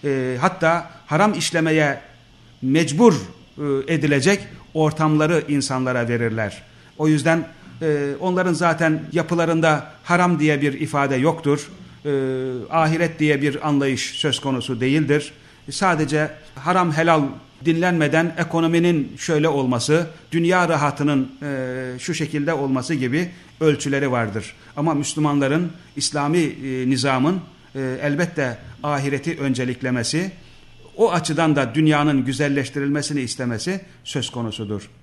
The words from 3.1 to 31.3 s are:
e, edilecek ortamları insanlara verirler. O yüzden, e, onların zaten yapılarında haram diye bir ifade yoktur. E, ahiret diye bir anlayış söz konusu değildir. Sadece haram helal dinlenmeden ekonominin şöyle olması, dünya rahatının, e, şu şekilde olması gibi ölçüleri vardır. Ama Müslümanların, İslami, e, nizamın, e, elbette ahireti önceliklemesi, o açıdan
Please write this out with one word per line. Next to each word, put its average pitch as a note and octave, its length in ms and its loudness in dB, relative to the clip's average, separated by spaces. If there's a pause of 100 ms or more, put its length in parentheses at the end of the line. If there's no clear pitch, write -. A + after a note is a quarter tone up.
e, C#3 800 -4
edilecek D#3 460 2 (340)
ortamları D#3 720 2
insanlara B2+ 600 -2
verirler. A2+ 540 -2 (360)
O D3+ 100 2
yüzden, D#3 400 2 (340)
e, D3 280 0 (100)
onların F#3 320 0
zaten D#3+ 500 2 (100)
yapılarında E3 760 0 (180)
haram F3 360 2
diye D3+ 220 2
bir C#3 180 0
ifade C#3 360 0
yoktur. D3 540 0 (340)
E, D3 60 -4 (600)
ahiret D#3+ 480 0
diye D3+ 240 2
bir D3 260 -2
anlayış C#3 420 0
söz - 300 -4
konusu B2+ 400 -4
değildir. C#3+ 520 2 (380)
Sadece D3+ 600 0 (240)
haram F3 380 0
helal D#3+ 300 2 (420)
dinlenmeden E3 720 2
ekonominin E3 800 2
şöyle D#3 320 0
olması, C#3 580 2 (260)
dünya E3+ 360 2
rahatının, D3 640 0 (100)
e, B2+ 560 -6
şu E3 160 -6
şekilde D#3 380 -2
olması C3+ 420 -2
gibi C3+ 360 -2 (300)
ölçüleri C#3+ 520 2
vardır. A2 420 -2 (220)
Ama D#3 180 0
Müslümanların, D3 760 0 (240)
İslami, D3 420 0
e, C3 520 -2
nizamın, C3+ 500 2 (340)
e, C3 280 -6
elbette D3 560 -2 (240)
ahireti C#3 560 -2
önceliklemesi, B2+ 960 -2 (640)
o A3+ 160 4
açıdan D#3 440 2